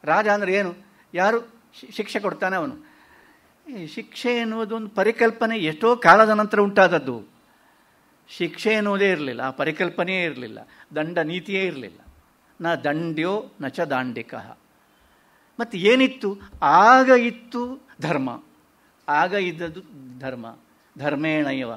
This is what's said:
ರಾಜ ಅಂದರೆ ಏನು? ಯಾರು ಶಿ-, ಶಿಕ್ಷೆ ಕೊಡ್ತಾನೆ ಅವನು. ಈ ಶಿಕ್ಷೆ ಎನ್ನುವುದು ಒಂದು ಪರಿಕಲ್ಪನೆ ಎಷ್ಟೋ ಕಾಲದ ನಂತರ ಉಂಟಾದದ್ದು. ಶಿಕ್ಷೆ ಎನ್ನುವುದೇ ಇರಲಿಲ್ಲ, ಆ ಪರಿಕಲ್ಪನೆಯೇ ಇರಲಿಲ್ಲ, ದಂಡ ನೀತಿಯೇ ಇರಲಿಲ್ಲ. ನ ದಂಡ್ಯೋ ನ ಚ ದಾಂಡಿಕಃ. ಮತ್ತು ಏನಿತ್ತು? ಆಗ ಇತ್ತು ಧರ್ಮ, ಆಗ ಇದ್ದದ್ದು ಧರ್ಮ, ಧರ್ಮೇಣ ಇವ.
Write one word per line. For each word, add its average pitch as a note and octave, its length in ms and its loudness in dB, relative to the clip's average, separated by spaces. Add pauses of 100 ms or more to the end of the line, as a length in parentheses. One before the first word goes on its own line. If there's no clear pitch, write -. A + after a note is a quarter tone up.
ರಾಜ G3 240 2
ಅಂದರೆ G3+ 260 0
ಏನು? G3+ 200 -2 (400)
ಯಾರು G#3+ 260 2 (400)
ಶಿ-, A#3+ 120 -20
ಶಿಕ್ಷೆ G#3 280 -6
ಕೊಡ್ತಾನೆ F#3+ 360 -4
ಅವನು. D3 200 -6 (920)
ಈ F#3+ 160 -12
ಶಿಕ್ಷೆ A#3+ 500 -6
ಎನ್ನುವುದು A3+ 400 -6
ಒಂದು A3 120 -10
ಪರಿಕಲ್ಪನೆ A3+ 720 0
ಎಷ್ಟೋ G3 380 0
ಕಾಲದ G#3+ 320 8
ನಂತರ G#3 320 0
ಉಂಟಾದದ್ದು. F3 760 2 (920)
ಶಿಕ್ಷೆ F3 420 -4
ಎನ್ನುವುದೇ G3+ 400 2
ಇರಲಿಲ್ಲ, C#3 300 -4
ಆ C3 100 -4
ಪರಿಕಲ್ಪನೆಯೇ F3 760 -2
ಇರಲಿಲ್ಲ, B2 340 -8 (380)
ದಂಡ E3 220 -4
ನೀತಿಯೇ F#3 460 -4
ಇರಲಿಲ್ಲ. C3 360 -10 (600)
ನ E3 140 -2
ದಂಡ್ಯೋ D#3+ 840 -4
ನ C#3 80 -6
ಚ D3+ 120 -8
ದಾಂಡಿಕಃ. B2 800 -6 (1000)
ಮತ್ತು A3+ 180 -8
ಏನಿತ್ತು? A3 600 2 (240)
ಆಗ A3 460 8
ಇತ್ತು B3 800 0 (120)
ಧರ್ಮ, C3 420 -4 (680)
ಆಗ D#3+ 240 0
ಇದ್ದದ್ದು F3 480 -6 (380)
ಧರ್ಮ, A#2+ 380 -12 (420)
ಧರ್ಮೇಣ D3 480 -2
ಇವ. C3 300 -6